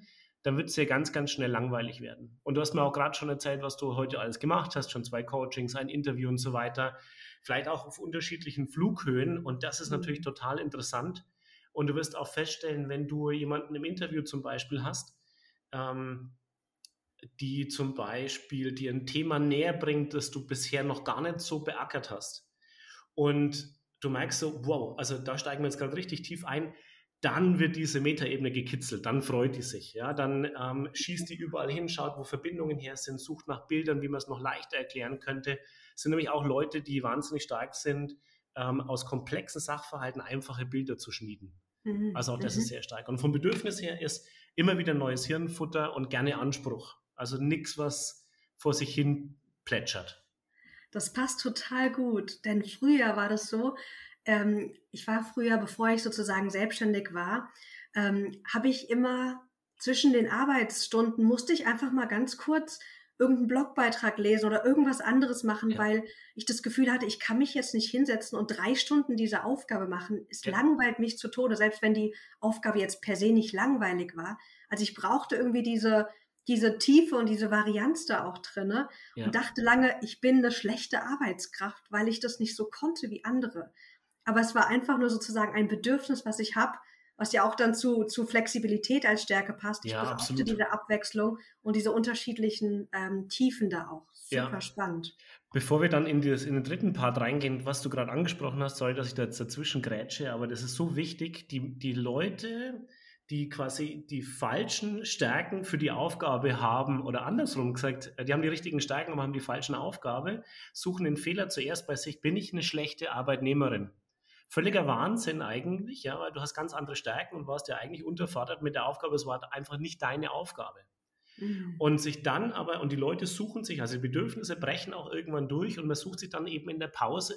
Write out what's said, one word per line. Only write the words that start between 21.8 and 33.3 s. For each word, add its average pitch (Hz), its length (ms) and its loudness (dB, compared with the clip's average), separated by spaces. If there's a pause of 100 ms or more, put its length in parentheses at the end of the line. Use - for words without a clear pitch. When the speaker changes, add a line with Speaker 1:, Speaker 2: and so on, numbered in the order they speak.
Speaker 1:
hast. - 400 -12 (640)
Und 147 640 2 (240)
du 139 100 -4
merkst 135 300 -2
so, 151 260 -4
wow, 131 320 0
also 131 200 -2
da 131 200 -6
steigen 143 260 -6
wir 139 60 2
jetzt 139 80 -4
grad 139 180 -4
richtig 180 280 -6
tief - 220 -10
ein, 151 280 -4 (480)
dann 170 380 4
wird 165 160 4
diese 147 260 0
Metaebene 135 500 0
gekitzelt, 123 540 -4
dann 131 160 2
freut 131 340 2
die 127 60 -6
sich, - 320 -10
ja, 120 200 -6
dann, 139 320 0 (140)
ähm, 131 340 -4
schießt 175 360 -6
die 170 60 -12
überall 160 360 -4
hin, 170 160 -4
schaut, 143 300 -4
wo 135 60 -10
Verbindungen 156 560 -6
her 135 180 -10
sind, 131 240 -8
sucht - 260 -12